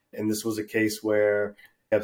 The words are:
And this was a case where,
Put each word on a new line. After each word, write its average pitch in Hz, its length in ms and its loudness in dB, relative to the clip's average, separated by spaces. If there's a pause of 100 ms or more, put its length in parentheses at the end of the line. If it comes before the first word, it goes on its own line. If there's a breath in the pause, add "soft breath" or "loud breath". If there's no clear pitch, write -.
(120)
And 107 160 -4
this 107 160 -2
was 110 140 -4
a 107 60 -4
case 107 360 0
where, 104 540 0 (500 soft breath)